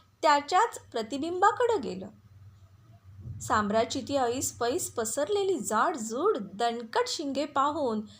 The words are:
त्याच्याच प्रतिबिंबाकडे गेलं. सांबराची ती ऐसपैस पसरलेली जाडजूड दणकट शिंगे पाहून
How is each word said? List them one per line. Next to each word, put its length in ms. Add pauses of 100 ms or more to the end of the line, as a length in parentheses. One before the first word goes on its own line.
(220)
त्याच्याच 580
प्रतिबिंबाकडे 1000
गेलं. 320 (1300)
सांबराची 600
ती 160
ऐसपैस 760
पसरलेली 680
जाडजूड 800
दणकट 680
शिंगे 380
पाहून 560 (180)